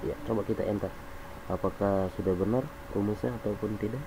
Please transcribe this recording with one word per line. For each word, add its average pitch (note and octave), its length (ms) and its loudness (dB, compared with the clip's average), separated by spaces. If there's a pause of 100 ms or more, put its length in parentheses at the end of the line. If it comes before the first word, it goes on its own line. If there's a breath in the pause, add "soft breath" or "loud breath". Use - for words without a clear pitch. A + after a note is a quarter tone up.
Ya, D2 160 0
coba A2 240 0
kita A2 160 0
enter. G2 320 0 (560)
Apakah F#2+ 640 2
sudah F#2 240 2
benar A2 240 4 (320)
rumusnya G#2 480 2
ataupun G#2 400 0
tidak? A2 240 0